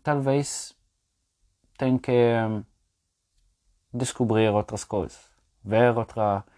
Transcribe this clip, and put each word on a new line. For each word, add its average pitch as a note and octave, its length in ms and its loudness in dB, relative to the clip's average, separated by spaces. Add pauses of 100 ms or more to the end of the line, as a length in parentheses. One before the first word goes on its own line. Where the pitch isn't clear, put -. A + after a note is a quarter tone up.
talvez, C#3 720 -2 (1040)
tem C3 220 0
que, B2+ 140 -2
hum, A2+ 520 2 (1300)
descobrir A2 580 0
outras G#2 340 -2
coisas, - 360 -6 (420)
ver A2+ 340 2
outra, G#2+ 480 -2 (140)